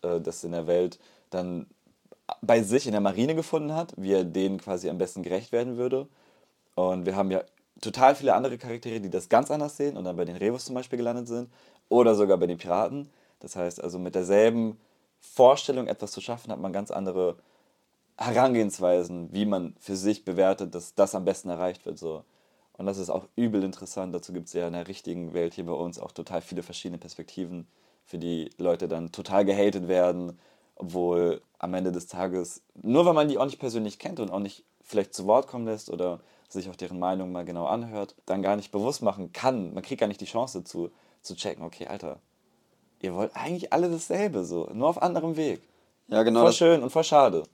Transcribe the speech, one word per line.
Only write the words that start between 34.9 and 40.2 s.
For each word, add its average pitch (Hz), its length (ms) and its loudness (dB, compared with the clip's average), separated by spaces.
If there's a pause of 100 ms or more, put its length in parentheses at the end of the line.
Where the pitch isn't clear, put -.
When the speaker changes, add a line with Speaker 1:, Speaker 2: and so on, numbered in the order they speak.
Speaker 1:
zu 95 120 -6
Wort 120 220 6
kommen 120 180 -8
lässt 110 240 -6
oder 87 300 -4 (340)
sich 95 160 -8
auch 87 60 -16
deren 90 220 -10
Meinung 92 340 -2
mal 87 120 -8
genau 85 220 -6
anhört, 107 480 -4 (120)
dann 95 160 -2
gar 98 140 2
nicht 104 160 -10
bewusst 110 300 -2
machen 95 300 -2
kann, 113 420 -2
man 92 80 -8
kriegt 131 180 -10
gar 110 80 2
nicht 98 120 -8